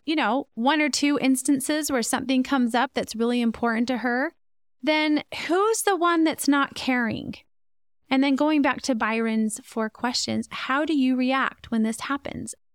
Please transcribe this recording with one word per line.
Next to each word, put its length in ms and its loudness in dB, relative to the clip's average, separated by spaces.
you 80 0
know, 400 0
one 260 2
or 80 2
two 320 0
instances 720 0
where 120 0
something 400 0
comes 320 0
up 200 0
that's 220 -4
really 240 0
important 480 0
to 100 -2
her, 340 -2
then 420 2
who's 360 2
the 140 2
one 280 2
that's 220 -2
not 280 2
caring? 600 -2
And 140 4
then 140 4
going 240 4
back 220 0
to 120 0
Byron's 680 0
four 240 -4
questions, 600 -4
how 340 -2
do 100 0
you 220 2
react 540 -2
when 120 2
this 180 -2
happens? 540 -8